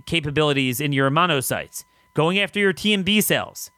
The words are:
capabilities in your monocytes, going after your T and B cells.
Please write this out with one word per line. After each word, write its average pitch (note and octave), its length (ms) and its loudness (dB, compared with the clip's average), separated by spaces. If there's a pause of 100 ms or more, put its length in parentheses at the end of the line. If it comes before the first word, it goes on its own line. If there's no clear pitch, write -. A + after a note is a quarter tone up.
capabilities C#3+ 760 0
in D3 120 -2
your C3+ 180 2
monocytes, C#3+ 720 -2 (280)
going E3 260 2
after G3+ 200 -2
your G3 140 2
T G#3 200 0
and G3 120 0
B G#3 160 2
cells. - 580 -2